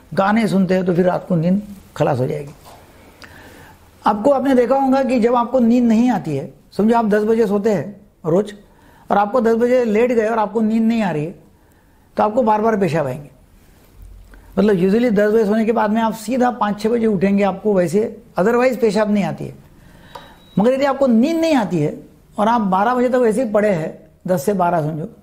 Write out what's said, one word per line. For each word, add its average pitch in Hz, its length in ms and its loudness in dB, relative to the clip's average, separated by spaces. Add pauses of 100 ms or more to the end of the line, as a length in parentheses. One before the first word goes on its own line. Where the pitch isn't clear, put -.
(140)
गाने 202 340 0
सुनते 185 260 2
हैं, 185 100 0
तो 180 100 0
फिर 180 120 2
रात 170 220 -2
को 180 80 0
नींद 185 260 0 (340)
खलास 147 220 0
हो 131 80 0
जाएगी। 147 240 -8 (1600)
आपको, 208 240 0
आपने 269 240 2
देखा 247 220 2
होगा 269 260 2
कि 247 180 0
जब 233 140 2
आपको 240 240 0
नींद 240 260 4
नहीं 233 260 2
आती 160 260 -4
है, 147 180 -8 (220)
समझो 220 200 2
आप 233 80 2
दस 214 180 0
बजे 226 240 2
सोते 202 240 0
हैं 185 300 -4 (260)
रोज़ 190 260 0 (580)
और 196 80 2
आपको 214 220 0
दस 226 140 2
बजे 240 300 2
लेट 233 280 0
गए 220 160 0
और 226 100 -2
आपको 208 220 -2
नींद 226 220 0
नहीं 226 200 0
आ 185 80 -2
रही 151 140 -4
है, 180 100 -10 (840)
तो 214 60 2
आपको 214 200 0
बार-बार 214 340 0
पेशाब 160 300 0
आएंगे। - 240 -10 (1300)
मतलब 208 160 4
usually 208 380 2
दस 208 200 2
बजे 226 120 2
सोने 214 200 0
के 226 80 0
बाद 220 180 0
में 226 120 0
आप 226 100 0
सीधा 247 380 -2
पाँच 208 300 -4
छः 220 80 0
बजे 226 180 0
उठेंगे, 196 360 0
आपको 196 320 -2
वैसे 190 480 -2 (160)
otherwise 240 380 2
पेशाब 208 340 0
नहीं 208 140 0
आती 147 200 -8
है। 131 100 -12 (1040)
मगर 233 140 2
यदि 269 120 0
आपको 269 220 0
नींद 254 300 2
नहीं 330 180 2
आती 185 240 0
है 147 200 -2 (400)
और 214 100 0
आप 240 120 0
बारह 202 340 0
बजे 247 140 0
तक 247 60 -2
वैसे 247 300 2
ही 214 60 -6
पड़े 208 180 2
हैं, 160 300 -4 (280)
दस 180 180 -2
से 208 80 0
बारह 175 300 0
समझो, 156 260 -6 (140)